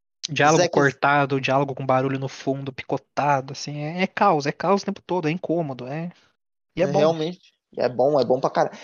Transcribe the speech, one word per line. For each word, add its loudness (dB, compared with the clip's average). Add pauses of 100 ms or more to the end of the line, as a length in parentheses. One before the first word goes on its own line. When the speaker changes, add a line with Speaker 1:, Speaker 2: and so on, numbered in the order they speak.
(300)
Speaker 1:
Diálogo 4
Speaker 2:
Zack 0
Speaker 1:
cortado, 2
diálogo 0
com -10
barulho 0
no -6
fundo, -6
picotado, -2
assim, -10
é, -4
é -2
caos, 2
é -2
caos 0
o -10
tempo -6
todo, -2
é 0
incômodo, -4
é, -8 (640)
e 0
é 2
Speaker 2:
É, 0
Speaker 1:
bom. 2
Speaker 2:
realmente, 0 (360)
é 0
bom, 2
é 4
bom 2
pra 0
caralho. 0